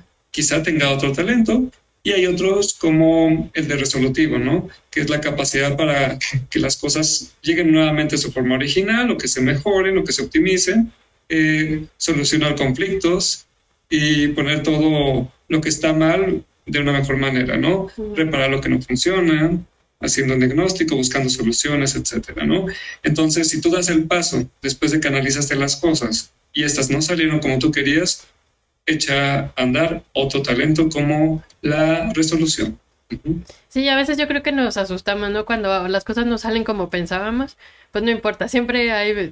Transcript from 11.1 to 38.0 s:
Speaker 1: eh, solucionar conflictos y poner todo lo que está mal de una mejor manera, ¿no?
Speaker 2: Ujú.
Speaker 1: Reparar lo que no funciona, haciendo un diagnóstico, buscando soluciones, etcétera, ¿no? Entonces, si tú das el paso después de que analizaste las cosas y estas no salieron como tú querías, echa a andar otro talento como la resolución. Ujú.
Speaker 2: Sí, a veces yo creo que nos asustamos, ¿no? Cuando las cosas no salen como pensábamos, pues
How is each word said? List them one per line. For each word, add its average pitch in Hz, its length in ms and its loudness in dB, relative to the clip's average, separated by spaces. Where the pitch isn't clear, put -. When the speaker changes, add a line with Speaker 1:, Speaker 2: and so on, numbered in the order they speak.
Speaker 1:
eh, 156 580 0
solucionar 147 600 0
conflictos 143 880 0
y 151 380 2
poner 147 340 -2
todo 147 680 2
lo 160 120 0
que 156 80 -4
está 160 240 0
mal 165 520 2
de 143 140 -4
una 143 120 0
mejor 139 240 0
manera, 131 400 0
¿no? 185 400 0
Speaker 2:
Ujú. 214 200 -8
Speaker 1:
Reparar 156 340 0
lo 135 100 0
que 131 80 -4
no 127 120 2
funciona, 165 800 2
haciendo 135 340 0
un 127 60 2
diagnóstico, 156 560 2
buscando 127 340 0
soluciones, 139 640 0
etcétera, 117 500 -6
¿no? 185 200 2
Entonces, 156 460 2
si 160 120 -2
tú 165 100 0
das 175 180 0
el 160 160 2
paso 160 440 -2
después 139 300 -2
de 156 80 2
que 143 80 -2
analizaste 135 480 -2
las 139 200 -2
cosas 131 560 -2
y 151 120 -2
estas 131 260 -2
no 143 120 0
salieron 160 380 0
como 131 180 0
tú 156 140 2
querías, 147 540 -2
echa 143 540 0
a 135 160 -8
andar 151 560 -2
otro 135 300 -2
talento 156 460 2
como 151 540 0
la 156 520 0
resolución. 160 640 0
Ujú. 170 320 -6
Speaker 2:
Sí, 269 200 -2
a 269 80 2
veces 277 220 0
yo 294 100 0
creo 285 140 -2
que 294 100 -2
nos 262 240 0
asustamos, 202 540 -4
¿no? 208 140 -2
Cuando 196 440 -2
las 190 160 -2
cosas 233 220 -2
no 233 120 0
salen 220 260 -2
como 202 260 -4
pensábamos, 196 640 -4
pues 208 120 -2